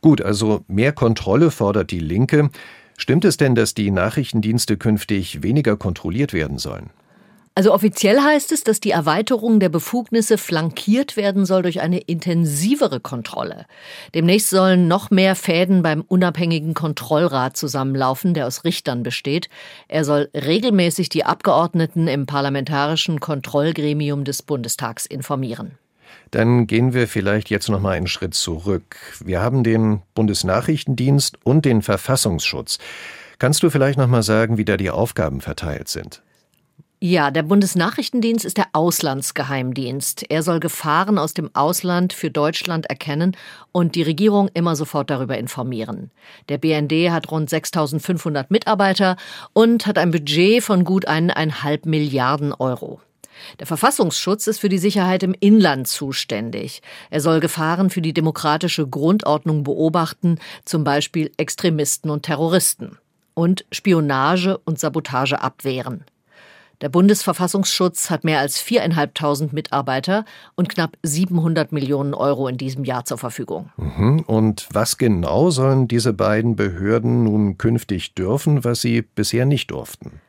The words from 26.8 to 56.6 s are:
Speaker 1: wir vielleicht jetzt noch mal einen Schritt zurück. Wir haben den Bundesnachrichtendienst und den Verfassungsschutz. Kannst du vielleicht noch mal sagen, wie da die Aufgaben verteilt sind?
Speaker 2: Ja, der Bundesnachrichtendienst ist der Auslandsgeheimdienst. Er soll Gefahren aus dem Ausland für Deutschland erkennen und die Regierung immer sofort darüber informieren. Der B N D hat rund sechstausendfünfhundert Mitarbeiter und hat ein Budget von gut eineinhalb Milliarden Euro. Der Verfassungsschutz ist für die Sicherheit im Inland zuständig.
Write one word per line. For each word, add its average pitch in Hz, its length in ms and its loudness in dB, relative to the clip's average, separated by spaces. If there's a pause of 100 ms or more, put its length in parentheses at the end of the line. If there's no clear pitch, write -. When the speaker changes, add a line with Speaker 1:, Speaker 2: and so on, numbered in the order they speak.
Speaker 1:
wir 123 120 2
vielleicht 104 440 -2
jetzt 101 180 -2
noch 101 120 0
mal 98 100 0
einen 90 160 -2
Schritt 87 260 -6
zurück. 87 640 -4 (260)
Wir 90 200 -2
haben 127 200 2
den 110 380 2 (140)
Bundesnachrichtendienst 123 1300 0
und 151 220 4
den 113 160 4
Verfassungsschutz. 92 960 -2 (600)
Kannst 143 240 2
du 175 60 6
vielleicht 139 300 2
noch 127 100 4
mal 120 140 4
sagen, 110 340 2
wie 107 80 0
da 101 140 2
die 95 100 -2
Aufgaben 73 540 -2
verteilt 76 460 -8
sind? - 340 -12 (840)
Speaker 2:
Ja, 160 280 2
der 160 100 0
Bundesnachrichtendienst 202 1040 0
ist - 140 -4
der 196 160 0
Auslandsgeheimdienst. 135 1500 -4
Er 156 160 0
soll 165 160 0
Gefahren 170 580 0
aus 156 160 -2
dem 165 180 -6
Ausland 175 600 0
für - 180 -6
Deutschland 156 560 -2
erkennen 156 500 -2 (360)
und 175 240 0
die 165 80 2
Regierung 196 500 4
immer 170 220 0
sofort 143 340 -4
darüber 131 260 -2
informieren. 113 760 -8 (360)
Der 143 100 -4
B 156 120 0
N 151 160 0
D 160 240 2
hat 165 220 -4
rund 156 180 -2
sechstausendfünfhundert 156 1000 -2
Mitarbeiter 196 640 2 (360)
und 226 360 4
hat 202 100 2
ein 165 140 2
Budget 170 500 2
von 185 220 2
gut 185 240 0
eineinhalb 151 800 -2
Milliarden 143 640 0
Euro. 127 480 -6 (580)
Der - 80 -14
Verfassungsschutz 196 800 0
ist 214 140 -2
für 208 80 0
die 185 100 2
Sicherheit 190 460 2
im 185 160 0
Inland 180 480 6
zuständig. 117 960 -6 (280)